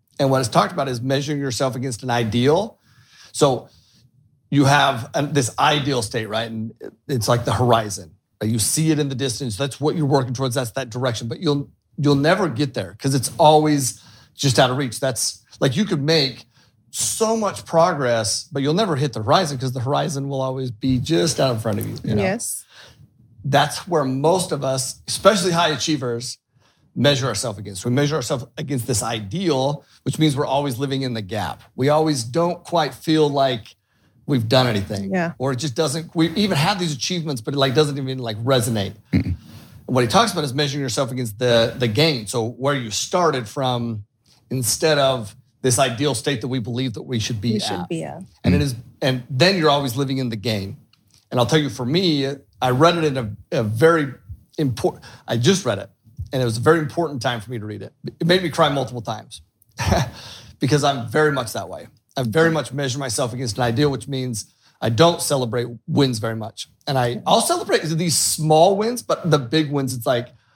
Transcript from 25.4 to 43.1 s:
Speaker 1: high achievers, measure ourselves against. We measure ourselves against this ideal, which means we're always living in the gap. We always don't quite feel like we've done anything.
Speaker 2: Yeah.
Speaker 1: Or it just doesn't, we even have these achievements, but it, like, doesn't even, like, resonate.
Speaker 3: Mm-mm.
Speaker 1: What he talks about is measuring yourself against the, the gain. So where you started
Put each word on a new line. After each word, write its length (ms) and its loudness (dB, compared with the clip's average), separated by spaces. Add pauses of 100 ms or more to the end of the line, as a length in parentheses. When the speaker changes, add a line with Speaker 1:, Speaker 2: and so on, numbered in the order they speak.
Speaker 1:
high 180 2
achievers, 680 -4 (580)
measure 320 2
ourselves 320 -4
against. 240 -12
We 80 -2
measure 240 2
ourselves 300 -4 (120)
against 300 -6
this 160 -2
ideal, 800 -2 (200)
which 140 -4
means 200 2
we're 80 -2
always 340 -2
living 220 -4
in 120 -4
the 80 -6
gap. 400 -6 (140)
We 140 0
always 340 2
don't 400 -2
quite 300 -2
feel 360 2
like 460 0 (500)
we've 220 0
done 200 4
anything. 460 -2
Speaker 2:
Yeah. 260 -2
Speaker 1:
Or 120 -2
it 60 -2
just 180 -6
doesn't, 400 -4
we 200 2
even 220 2
have 220 2
these 140 -2
achievements, 480 -4
but 120 -6
it, 40 -2
like, 180 4
doesn't 220 4
even, 220 -4
like, 240 -6
resonate. 500 2 (180)
Speaker 3:
Mm-mm. 240 0 (520)
Speaker 1:
What 180 2
he 20 0
talks 240 4
about 140 -2
is 80 -4
measuring 280 -2
yourself 300 -4
against 280 -6
the, 380 4
the 120 0
gain. 380 0
So 240 -2
where 240 -2
you 160 -6
started 560 0